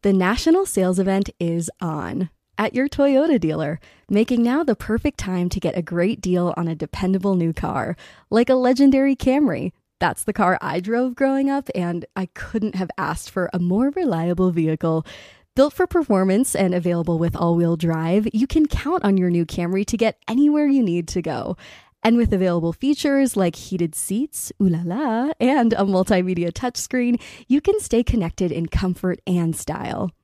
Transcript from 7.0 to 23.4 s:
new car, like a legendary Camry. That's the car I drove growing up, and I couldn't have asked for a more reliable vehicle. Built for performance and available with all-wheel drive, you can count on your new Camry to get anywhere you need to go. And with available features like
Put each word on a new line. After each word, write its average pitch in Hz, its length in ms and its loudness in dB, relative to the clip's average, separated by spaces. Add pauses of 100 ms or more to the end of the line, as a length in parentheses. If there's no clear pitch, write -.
new 165 180 0
car, 160 420 -4 (340)
like 233 200 2
a 254 60 6
legendary 269 600 4
Camry. 240 580 0 (260)
That's - 240 -2
the 214 100 -4
car 185 280 2
I 156 180 -4
drove 240 360 -2
growing 269 340 2
up, 277 260 -2
and 175 300 -2 (100)
I 190 120 -4
couldn't - 480 -6
have 185 220 -4
asked 156 340 -6
for 185 220 -4
a 185 60 -2
more 190 300 2
reliable 185 640 0
vehicle. 160 540 0 (500)
Built 285 180 4
for 359 140 0
performance 202 680 2
and 185 200 2
available 170 420 0
with 165 180 0
all-wheel 170 420 2
drive, 165 540 0
you 220 140 0
can 311 220 2
count - 360 -2
on 196 140 4
your 180 140 2
new 170 140 2
Camry 180 420 -4
to 226 100 -4
get 226 300 -2
anywhere 294 400 2
you 277 160 2
need 175 260 0
to 180 120 -2
go. 156 360 -6 (460)
And 233 120 4
with 233 160 2
available 175 420 0
features 277 640 0
like 196 200 0